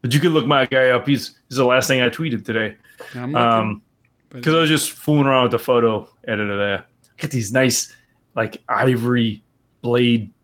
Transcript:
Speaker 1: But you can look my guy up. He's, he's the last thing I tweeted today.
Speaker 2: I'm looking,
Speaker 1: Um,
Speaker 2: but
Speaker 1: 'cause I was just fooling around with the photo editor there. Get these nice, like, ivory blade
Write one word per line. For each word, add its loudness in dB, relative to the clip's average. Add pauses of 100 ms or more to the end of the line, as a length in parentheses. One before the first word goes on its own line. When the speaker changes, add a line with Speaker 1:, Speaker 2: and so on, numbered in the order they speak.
Speaker 1:
But -4
you 2
can 0
look 0
my 4
guy 2
up. 0
He's, -2 (120)
he's -8
the 2
last 2
thing 2
I 2
tweeted -6
today. -4 (380)
Speaker 2:
I'm -8
looking, -4
Speaker 1:
Um, 2 (480)
Speaker 2:
but -18
Speaker 1:
'cause 0
I 4
was 2
just 0
fooling 0
around 4
with 2
the 0
photo 0 (180)
editor -4
there. -4 (320)
Get -8
these -4
nice, 0 (420)
like, -4 (100)
ivory 0 (400)
blade 0 (120)